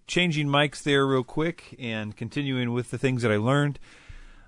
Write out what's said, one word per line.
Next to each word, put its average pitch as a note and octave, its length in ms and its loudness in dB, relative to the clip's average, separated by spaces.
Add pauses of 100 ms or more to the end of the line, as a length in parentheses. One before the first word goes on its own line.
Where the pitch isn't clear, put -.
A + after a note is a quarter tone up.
changing D#3+ 400 0
mics C#3+ 360 0
there C#3 240 4
real C3 160 2
quick - 560 -6
and A2 380 -6
continuing B2+ 560 -2
with A#2+ 180 -4
the B2 60 -6
things C3 240 0
that A#2 100 4
I G#2 60 4
learned. C#3 420 2 (680)